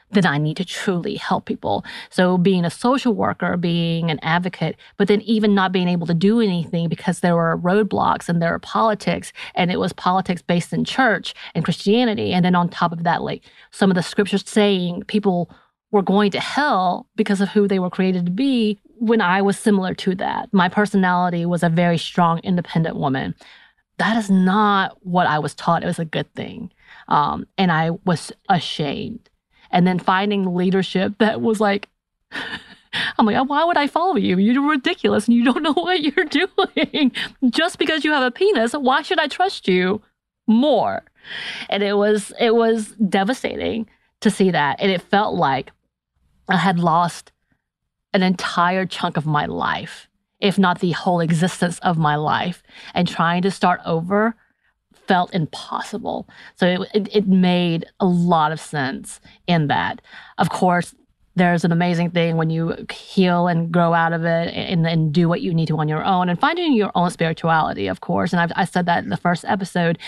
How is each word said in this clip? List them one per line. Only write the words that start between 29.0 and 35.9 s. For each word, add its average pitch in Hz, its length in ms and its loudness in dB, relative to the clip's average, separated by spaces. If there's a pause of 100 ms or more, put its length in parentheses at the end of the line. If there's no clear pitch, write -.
And 180 160 4
then 180 120 0
finding 190 560 0
leadership 185 640 0
that 220 220 0
was 220 200 0
like, 202 280 0 (240)
<laughs> - 200 -20 (840)
I'm 277 60 4
like, 208 120 2
"Oh, 269 80 0
why 285 200 0
would 339 120 0
I 285 100 0
follow 330 300 -2
you? 196 200 0
You're 247 320 2
ridiculous 254 580 0
and 233 100 4
you 240 80 2
don't 277 180 2
know 311 100 0
<laughs> - 20 -2
what 349 280 0